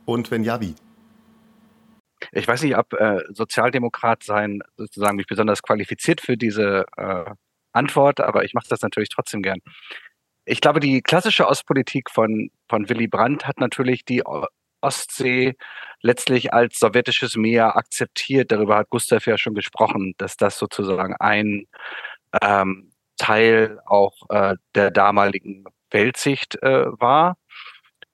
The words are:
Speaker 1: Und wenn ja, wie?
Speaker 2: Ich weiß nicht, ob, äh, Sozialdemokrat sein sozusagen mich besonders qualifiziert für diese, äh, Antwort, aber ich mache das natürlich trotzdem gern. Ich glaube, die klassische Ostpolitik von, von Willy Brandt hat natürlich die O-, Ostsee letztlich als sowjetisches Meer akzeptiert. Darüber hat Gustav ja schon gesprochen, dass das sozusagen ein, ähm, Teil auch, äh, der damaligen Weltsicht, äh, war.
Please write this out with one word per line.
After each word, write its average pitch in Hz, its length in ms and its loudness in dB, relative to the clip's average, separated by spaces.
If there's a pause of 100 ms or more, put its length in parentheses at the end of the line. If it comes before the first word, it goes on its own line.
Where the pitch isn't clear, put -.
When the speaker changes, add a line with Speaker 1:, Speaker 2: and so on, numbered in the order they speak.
Speaker 1:
Und 117 260 -4
wenn 113 120 -2
ja, 117 180 -2
wie? 87 120 -6 (1600)
Speaker 2:
Ich - 160 -4
weiß 127 160 0
nicht, 131 120 0
ob, - 180 -2
äh, 104 260 0 (100)
Sozialdemokrat 117 920 -2
sein 104 380 -4 (160)
sozusagen 101 400 -2
mich 98 100 -6
besonders 104 340 0
qualifiziert 107 600 -2
für 123 160 -4
diese, 101 480 -2 (120)
äh, 95 280 -6 (460)
Antwort, 139 480 2
aber 104 240 0
ich - 120 -8
mache 120 140 -2
das 117 120 -2
natürlich 107 280 -4
trotzdem - 340 -6
gern. 95 160 -4 (920)
Ich 123 120 0
glaube, 147 180 4
die 135 220 2
klassische - 460 2
Ostpolitik 135 640 0
von, 110 400 0 (200)
von 107 180 -2
Willy 113 200 -2
Brandt 123 380 0
hat 139 140 -6
natürlich 127 460 -2
die 123 200 -2
O-, 73 220 -6 (320)
Ostsee 127 760 -2 (460)
letztlich 123 520 2
als 120 260 2
sowjetisches 120 560 2
Meer 113 400 2
akzeptiert. 123 760 -2
Darüber 104 260 2
hat 107 120 0
Gustav - 360 0
ja 110 120 2
schon 107 180 -4
gesprochen, 101 640 0
dass 95 200 -8
das 101 200 0
sozusagen 95 600 -4
ein, 104 480 0 (760)
ähm, 98 500 0 (260)
Teil 110 680 2
auch, 101 280 4 (160)
äh, 98 260 2 (180)
der 101 180 4
damaligen 101 720 2 (260)
Weltsicht, 127 680 -2
äh, 135 240 4 (140)
war. 156 380 4 (760)